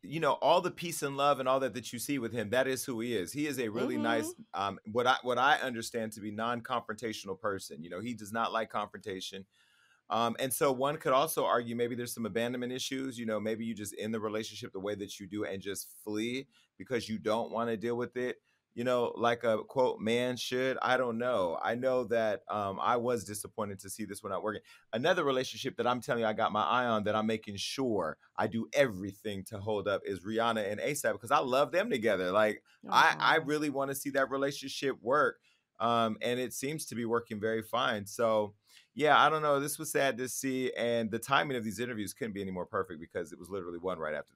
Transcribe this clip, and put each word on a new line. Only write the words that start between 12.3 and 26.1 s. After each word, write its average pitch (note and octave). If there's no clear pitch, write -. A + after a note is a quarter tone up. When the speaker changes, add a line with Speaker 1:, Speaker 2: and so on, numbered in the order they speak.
Speaker 1:
issues. C3
You A#2
know, G#2+
maybe A2
you A2+
just G2+
end G#2+
the A2
relationship G#2+
the F#2+
way G#2
that G2+
you G2+
do G#2
and F#2+
just F#2+
flee A#2
because G#2
you A2
don't A2
wanna A2+
deal A#2
with A#2+
it, B2
you A#2+
know, B2
like A#2
a, A2
quote, B2+
"man A#2+
should." B2+
I B2+
don't A#2+
know. G#2+
I A2
know B2+
that, G#2+
um, G2
I A2+
was A#2
disappointed G2+
to G2
see G#2+
this G2+
one G2+
not F2+
working. G#2
Another E3
relationship C3
that A#2
I'm B2
telling A#2+